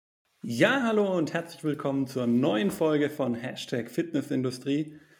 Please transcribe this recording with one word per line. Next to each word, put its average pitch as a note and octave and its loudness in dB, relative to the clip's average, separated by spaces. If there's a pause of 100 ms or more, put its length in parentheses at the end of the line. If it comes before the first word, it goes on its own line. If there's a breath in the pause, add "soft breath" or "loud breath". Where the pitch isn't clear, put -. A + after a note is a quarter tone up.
(420)
Ja, F#3+ 2
hallo G#3 2
und D#3 0
herzlich E3 -6
willkommen C#3 0
zur B2 -2
neuen F3 4
Folge D3 2
von C3+ -2
Hashtag B2 -6
Fitnessindustrie, C#3 -2 (240 loud breath)